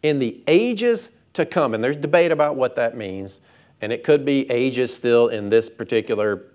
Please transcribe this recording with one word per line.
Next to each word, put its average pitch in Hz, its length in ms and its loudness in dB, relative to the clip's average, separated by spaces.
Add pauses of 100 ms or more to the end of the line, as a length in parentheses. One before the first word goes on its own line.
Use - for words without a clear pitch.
"In 151 160 0
the 120 280 -4
ages 226 640 2 (240)
to 165 120 -2
come." 143 280 0
And 110 100 -2
there's 143 140 -2
debate 160 340 2
about 147 240 0
what 131 200 -2
that 117 200 -2
means. 98 460 -10 (400)
And 107 100 -6
it 120 120 -6
could 147 200 4
be 139 280 0
ages 123 420 0
still 120 360 4
in 107 200 -6
this 113 180 4
particular 107 760 -2 (120)